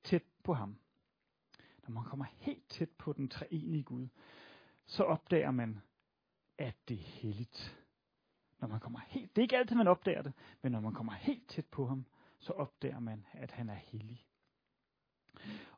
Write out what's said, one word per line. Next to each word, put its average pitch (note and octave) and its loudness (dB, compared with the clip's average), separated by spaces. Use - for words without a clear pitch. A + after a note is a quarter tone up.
tæt F3 2
på F3 2
ham, G#2+ -4
når A2+ -8
man A#2 -6
kommer C3+ -6
helt - -6
tæt - -4
på - -4
den C3+ -4
treenige D#3 -2
Gud, B2+ -6
så - 2
opdager D#3+ 4
man, A2+ 0
at B2+ -4
det B2 0
er F2+ -6
helligt. - -8
Når A#2+ -4
man A2 -4
kommer A#2+ -10
helt, - -4
det G#3+ 8
er - 10
ikke B3+ 4
altid, A#3+ 4
man A3 8
opdager F3+ 6
det, C#3+ -4
men B2+ 2
når A2+ 2
man A2 -2
kommer A2+ -4
helt B3 -2
tæt - -6
på C#3 -4
ham, C3 -2
så - -8
opdager C3 -4
man, A2 -8
at - -12
han A#2 -6
er G#2 -8
hellig. A2 -12